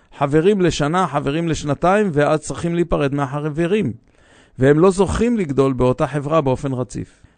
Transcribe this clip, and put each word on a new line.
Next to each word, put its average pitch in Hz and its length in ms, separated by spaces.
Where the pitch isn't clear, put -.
חברים 160 420
לשנה, 165 460
חברים 147 420
לשנתיים, 170 640
ואז 147 280
צריכים 170 340
להיפרד 165 400
מהחברים. 147 800
והם 143 200
לא 185 120
זוכים 202 480
לגדול 139 340
באותה 127 340
חברה 143 340
באופן 135 320
רציף. 123 500